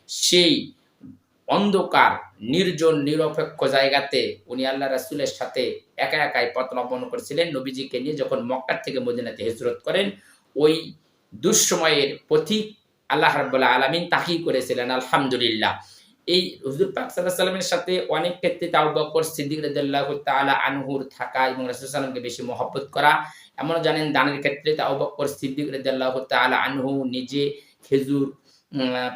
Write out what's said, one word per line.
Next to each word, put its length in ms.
সেই 640
অন্ধকার, 640
নির্জন, 600
নিরপেক্ষ 640
জায়গাতে 540
উনি 180
আল্লাহ 240
রাসূলের 380
সাথে 520
একা 200
একাই 380
পথ 160
অবলম্বন 380
করেছিলেন। 380
নবীজিকে 420
নিয়ে 160
যখন 280
মক্কা 300
থেকে 260
মদিনাতে 440
হিজরত 420
করেন, 220
ওই 380
দুঃসময়ের 760
পথিক 360
আল্লাহ 280
রাব্বুল 260
আলামিন 460
তাকেই 280
করেছিলেন, 540
আলহামদুলিল্লাহ। 840
এই 160
হুজুর 260
পাক 200
সাল্লাল্লাহু 40
আলাইহি 60
ওয়াসাল্লামের 520
সাথে 200
অনেক 280
ক্ষেত্রে 400
আবু 220
বকর 240
সিদ্দিক 400
রাদিয়াল্লাহু 540
তাআলা 360
আনহুর 480
থাকা 300
এবং 200
রাসূল 0
সাল্লাল্লাহু 0
আলাইহি 160
ওয়াসাল্লামকে 360
বেশি 240
মহব্বত 480
করা। 200
আমরা 220
জানেন, 340
দানের 260
ক্ষেত্রে 300
আবু 180
বকর 280
সিদ্দিক 460
রাদিয়াল্লাহু 460
তাআলা 380
আনহু 340
নিজে 400
খেজুর, 440
উম, 240